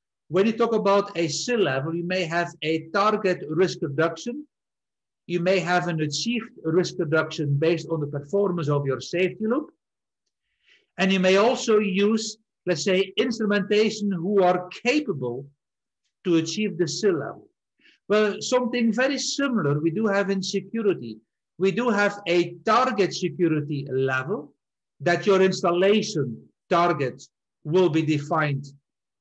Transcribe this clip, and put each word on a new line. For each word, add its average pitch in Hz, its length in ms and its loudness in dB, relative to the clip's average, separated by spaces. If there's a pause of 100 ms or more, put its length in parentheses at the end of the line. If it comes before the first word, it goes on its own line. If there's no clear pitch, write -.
(280)
When 196 180 2
you 220 60 2
talk 233 200 0
about 196 440 0
a 170 120 0
sil 233 320 -2
level, 147 340 0
you 170 100 -4
may 185 200 -2
have 170 240 -2 (140)
a 156 320 -2
target 202 540 0
risk 160 340 0
reduction. 165 640 -4 (800)
You 170 140 -2
may 185 180 2
have 175 300 0
an 160 120 -2
achieved 220 500 -4 (140)
risk 165 340 0
reduction 156 600 0
based 160 320 0
on 160 100 -2
the 143 60 -4
performance 165 640 -2
of 143 180 0
your 131 140 -2
safety 185 460 -4
loop. 277 240 -2 (1300)
And 190 160 2
you 190 80 2
may 185 160 4
also 226 420 4
use, 208 600 0 (280)
let's 175 180 -2
say, 185 340 0
instrumentation 214 920 0
who 185 320 2
are 180 260 2 (180)
capable 143 600 -2 (800)
to 175 120 4
achieve 170 420 -2
the 165 100 0
sil 180 360 0
level. - 220 -12 (640)
Well, 214 320 2
something 240 520 0
very 262 260 0
similar 185 600 -2
we 165 100 0
do 214 160 -2
have 196 240 0
in 190 120 -2
security. 190 760 -4 (380)
We 190 140 2
do 233 180 -2
have 202 380 0
a 175 280 0 (120)
target 220 480 2
security 147 760 -2
level 131 600 -2 (480)
that 170 240 0
your 190 160 6
installation 185 1000 2 (260)
target 170 540 0 (400)
will 175 260 4
be 156 140 2
defined 147 640 -2 (540)